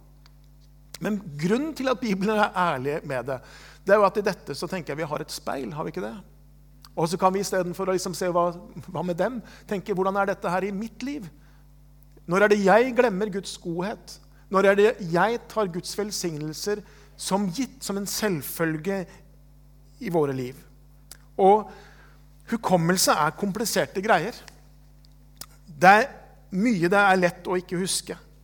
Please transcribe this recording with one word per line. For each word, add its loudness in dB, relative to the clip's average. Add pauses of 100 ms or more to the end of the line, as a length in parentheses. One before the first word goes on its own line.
(1040)
Men -4 (160)
grunnen -2
til -2
at -2
Bibelen 0
er 2
ærlig -2
med -6
det, -6 (420)
det 4
er 8
jo 6
at -4
i -2
dette -6
så -8
tenker -8
jeg -6
vi -6
har -4
et -14
speil, -8
har -8
vi -8
ikke -8
det? -10 (840)
Og 2
så -4
kan 4
vi -2
i -4
stedet -2
for -4
å 0
liksom -4
se -2
hva, 2 (420)
hva -6
med -4
dem, -2 (320)
tenke: -6
"Hvordan 0
er 2
dette -6
her 0
i -6
mitt -10
liv? -10 (1000)
Når 4
er 6
det 6
jeg 6
glemmer 2
Guds -8
godhet? -8 (340)
Når 6
er 6
det 8 (240)
jeg 2
tar -2
Guds -8
velsignelser -6 (380)
som -2 (100)
gitt, -6
som -4
en -6
selvfølge -4 (1000)
i -8
våre 0
liv?" -8 (800)
Og 6 (840)
hukommelse 2
er 0
kompliserte -2
greier. 2 (1300)
Det 6
er -2 (420)
mye 2
det 4
er 4
lett -2
å -2
ikke -6
huske. -6 (260)